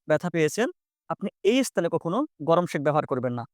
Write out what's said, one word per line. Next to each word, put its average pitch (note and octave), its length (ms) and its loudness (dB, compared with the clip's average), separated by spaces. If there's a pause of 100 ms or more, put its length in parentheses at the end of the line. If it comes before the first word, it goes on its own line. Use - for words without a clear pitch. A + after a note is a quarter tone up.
ব্যথা D#3 220 0
পেয়েছেন, E3+ 380 0 (420)
আপনি E3 180 -6 (220)
এই B3 140 4
স্থানে E3+ 300 -2
কখনো E3+ 240 -2 (300)
গরম F3 220 4
সেক D#3 160 -4
ব্যবহার D3+ 240 2
করবেন B2 280 -2
না। A#2 160 -10